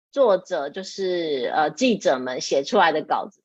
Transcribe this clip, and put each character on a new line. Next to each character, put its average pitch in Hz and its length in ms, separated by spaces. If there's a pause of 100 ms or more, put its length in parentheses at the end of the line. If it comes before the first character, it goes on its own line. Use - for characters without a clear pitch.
(120)
作 233 260
者 156 320
就 190 140
是， 170 720
呃， 151 180
记 247 260
者 151 220
们 127 200
写 139 240
出 220 140
来 170 140
的 151 100
稿 - 260
子， - 180